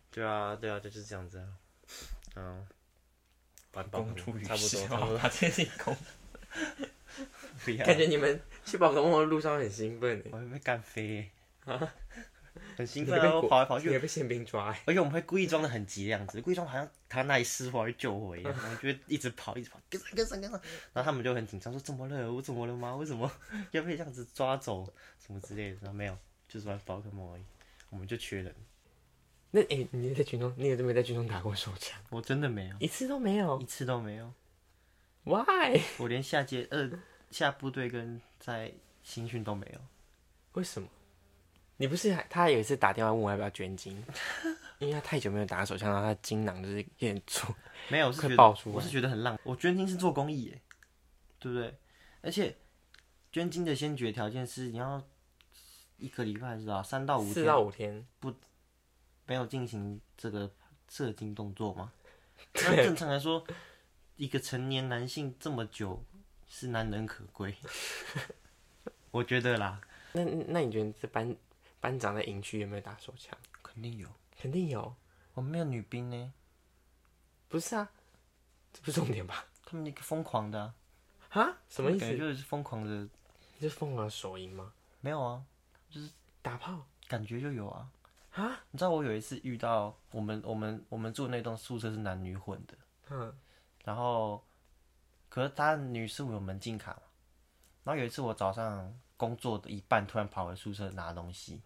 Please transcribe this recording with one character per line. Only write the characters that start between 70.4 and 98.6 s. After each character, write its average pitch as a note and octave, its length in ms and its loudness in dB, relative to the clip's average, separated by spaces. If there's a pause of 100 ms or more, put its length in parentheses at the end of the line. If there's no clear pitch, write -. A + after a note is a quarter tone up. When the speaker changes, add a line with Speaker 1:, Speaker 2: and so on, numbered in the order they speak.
Speaker 2:
那 E3+ 140 2
你 A#2+ 100 2
觉 A2 120 2
得 G#2+ 100 -2
这 - 140 -8
班， A2 280 -2 (440)
班 B2+ 200 -2
长 G2+ 160 0
在 G#2+ 80 0
营 G2 180 -4
区 G#2+ 180 -4
有 G2+ 80 -2
没 G2+ 80 -6
有 G2+ 60 -6
打 G#2 160 -12
手 - 200 -16
枪？ - 200 -16 (240)
Speaker 1:
肯 - 200 -14
定 A#2 160 -8
有。 F#2 100 -12 (320)
Speaker 2:
肯 C3 120 -6
定 F3 180 2
有。 B2 260 6 (380)
Speaker 1:
我 B2+ 80 0
们 C3+ 100 2
没 E3 60 2
有 E3+ 60 6
女 B2+ 180 4
兵 B2 280 -2
呢。 B2 240 -4 (1120)
Speaker 2:
不 D#3+ 120 0
是 A3+ 160 -4
啊， G#3 140 -2 (840)
这 - 80 -20
不 D#3 100 -4
是 - 20 -2
重 C3+ 180 2
点 G2+ 140 -2
吧？ - 200 -8 (200)
Speaker 1:
他 - 100 -10
们 D#3+ 80 -4
那 D3+ 80 -6
个 - 100 -14
疯 D#3+ 220 -2
狂 G#2+ 260 0
的 G#2 100 -4
啊。 G#2+ 160 -8 (540)
Speaker 2:
啊？ C4 280 2 (120)
什 C3+ 140 -2
么 C#3+ 80 6
意 - 40 4
思？ G3 40 0
Speaker 1:
感 A#2 120 0
觉 B2 60 0
就 D3+ 160 -2
是 C3+ 100 -8
疯 D3 200 -4
狂 A2+ 200 -4
的。 G#2 240 -4 (520)
Speaker 2:
就 D3+ 80 -2
是 D3+ 80 -4
疯 C#3+ 180 -4
狂 A2 120 0
的 G#2+ 40 -2
手 F#2 280 -8
淫 F#2 140 -10
吗？ F#2+ 200 -12 (300)
Speaker 1:
没 C3 80 -4
有 D3+ 120 -2
啊， B2 220 -4 (460)
就 D3 100 -14
是 D3 100 -12 (320)
Speaker 2:
打 B2 160 -4
炮。 F3 280 -10 (220)
Speaker 1:
感 A2+ 180 -4
觉 A#2 140 -6
就 C#3+ 120 -4
有 G#2+ 180 -4
啊。 C3 200 -12 (420)
Speaker 2:
啊？ A#3 280 -4 (120)
Speaker 1:
你 C#3 60 -8
知 F3+ 60 -2
道 F#3 80 4
我 D#3 120 2
有 A2+ 120 0
一 A2 60 -2
次 A#2+ 220 -10
遇 B2 140 -4
到 A2+ 380 2 (160)
我 A2+ 100 -4
们， G#2+ 240 -2
我 A2+ 80 -4
们， G#2+ 360 -4
我 A2+ 80 -6
们 A2+ 160 -4
住 C#3 120 -2
的 B2 40 -2
那 A#2+ 120 -2
栋 A2+ 160 -4
宿 A#2+ 220 -8
舍 A2 120 -4
是 G#2+ 60 -4
男 F#2 260 -4
女 F#2 120 -6
混 F#2+ 300 -8
的。 - 80 -20 (360)
Speaker 2:
嗯。 B2+ 260 -8 (480)
Speaker 1:
然 G#2+ 120 -4
后， A2+ 480 0 (880)
可 B2+ 140 0
是 C#3 120 0
他 D3+ 200 4
女 A#2+ 320 -2
生 C3 240 -6
有 G#2 80 -4
门 F#2+ 200 -4
禁 A2 180 -6
卡 - 140 -10
嘛。 - 100 -16 (800)
然 D3 120 0
后 D3 40 0
有 B2 60 0
一 A#2 40 -2
次 C#3+ 120 -6
我 A#2 120 0
早 G2 200 0
上 G#2 400 -4 (220)